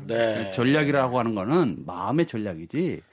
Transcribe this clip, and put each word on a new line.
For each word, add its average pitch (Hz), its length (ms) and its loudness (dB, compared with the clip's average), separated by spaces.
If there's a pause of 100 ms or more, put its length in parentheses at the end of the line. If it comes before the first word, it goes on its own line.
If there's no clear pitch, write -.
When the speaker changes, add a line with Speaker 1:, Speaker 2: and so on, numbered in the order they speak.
Speaker 1:
네. 110 460 0
Speaker 2:
전략이라고 135 640 2
하는 113 160 0
거는 110 520 2
마음의 101 400 -2
전략이지 104 760 -6 (100)